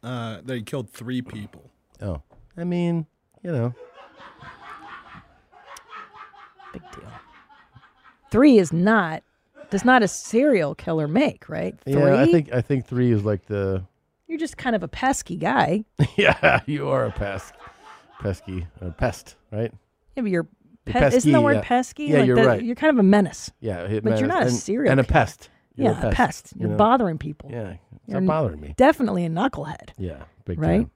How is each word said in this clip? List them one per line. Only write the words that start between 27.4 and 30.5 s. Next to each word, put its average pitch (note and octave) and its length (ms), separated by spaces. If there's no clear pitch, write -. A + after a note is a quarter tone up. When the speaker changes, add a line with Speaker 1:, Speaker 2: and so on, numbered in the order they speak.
Speaker 2:
Yeah, G#2 240
Speaker 3:
You're G3 160
Speaker 2:
stop F#3+ 60
bothering D#3 340
me. D2 160
Speaker 3:
definitely A#3+ 480
a E3 40
knucklehead. D#3+ 680
Speaker 2:
Yeah, F2 260
big F2 140